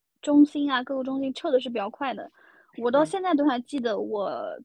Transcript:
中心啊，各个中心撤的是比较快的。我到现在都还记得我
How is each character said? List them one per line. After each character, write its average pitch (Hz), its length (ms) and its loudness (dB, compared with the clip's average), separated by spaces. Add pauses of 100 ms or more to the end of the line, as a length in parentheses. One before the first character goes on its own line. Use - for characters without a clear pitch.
(220)
中 294 240 8
心 285 240 -4
啊， 254 140 0
各 277 140 -8
个 262 80 -4
中 269 160 -4
心 269 120 -4
撤 330 180 -4
的 254 100 6
是 254 80 -8
比 240 60 -8
较 226 140 -4
快 254 240 -8
的。 - 160 -12 (480)
我 240 140 -2
到 285 140 4
现 370 180 -4
在 359 100 2
都 285 120 2
还 247 160 0
记 285 180 -6
得 226 220 -2
我 208 360 -4 (280)